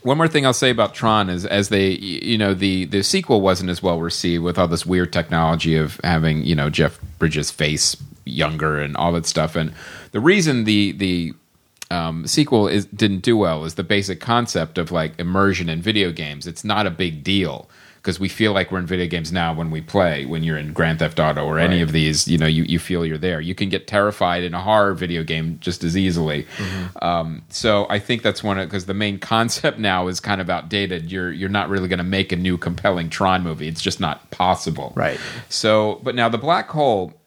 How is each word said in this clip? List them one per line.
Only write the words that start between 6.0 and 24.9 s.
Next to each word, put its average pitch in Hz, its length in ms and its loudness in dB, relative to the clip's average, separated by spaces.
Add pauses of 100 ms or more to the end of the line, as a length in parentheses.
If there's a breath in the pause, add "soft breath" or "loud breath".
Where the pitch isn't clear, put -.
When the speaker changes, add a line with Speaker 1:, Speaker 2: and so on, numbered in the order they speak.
Speaker 1:
having, 80 400 2
you 82 100 2
know, 73 160 0
Jeff 78 280 0 (200)
Bridges' 76 320 0
face 76 460 0 (280)
younger 76 560 -2
and 73 160 -4
all 85 160 0
that 85 140 -2
stuff. 78 300 0
And 80 180 -2 (380 loud breath)
the 104 80 -2
reason 156 440 4
the, 104 280 4
the, 87 420 -2 (560)
um, 82 380 -4
sequel 123 400 4
is, 98 180 0
didn't 101 340 0
do 117 160 4
well 80 280 2
is 82 100 -8
the 98 100 -4
basic 101 360 -2
concept 113 580 0
of, 82 140 -4
like, 80 260 -2
immersion 92 500 2
in 82 140 -4
video 101 300 0
games. 73 340 -10
It's 82 180 -12
not 104 220 0
a 92 40 -2
big 82 340 -6
deal, 87 440 -2 (340 loud breath)
'cause 90 180 -4
we 95 80 -2
feel 107 240 2
like 95 180 2
we're 92 80 -2
in 90 80 -4
video 90 200 0
games 80 260 -4
now 85 200 0
when 80 180 -4
we 78 120 -4
play, 80 420 2
when 80 200 -4
you're 80 120 0
in 76 160 -6
Grand 80 280 2
Theft 78 180 -2
Auto 76 260 2
or 78 140 -2
any 87 180 4
Speaker 2:
Right. 85 60 2
Speaker 1:
of 78 100 0
these, 78 360 2
you 85 100 4
know, 80 80 2
you, 80 160 2
you 82 160 0
feel 85 260 -2
you're 80 140 -4
there. 82 220 -2
You 85 140 -6
can 101 140 -4
get 95 180 -4
terrified 101 580 0
in 85 100 -6
a 87 60 -4
horror 101 340 4